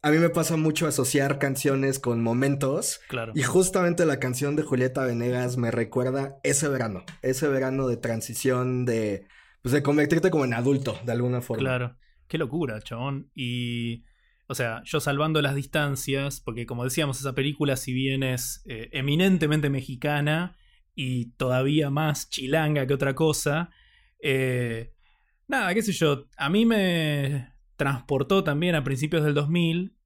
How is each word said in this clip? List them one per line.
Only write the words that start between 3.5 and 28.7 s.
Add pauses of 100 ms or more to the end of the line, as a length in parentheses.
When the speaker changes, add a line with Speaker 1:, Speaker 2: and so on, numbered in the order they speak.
Speaker 1:
la
canción
de
Julieta
Venegas
me
recuerda
ese
verano. (180)
Ese
verano
de
transición,
de, (340)
pues,
de
convertirte
como
en
adulto,
de
alguna
forma.
Speaker 2:
Claro. (300)
Qué
locura,
chabón.
Y, (440)
o
sea,
yo
salvando
las
distancias,
porque
como
decíamos,
esa
película,
si
bien
es,
eh,
eminentemente
mexicana (400)
y
todavía
más
chilanga
que
otra
cosa, (500)
eh, (540)
nada,
qué
sé
yo, (120)
a
mí
me, (320)
transportó
también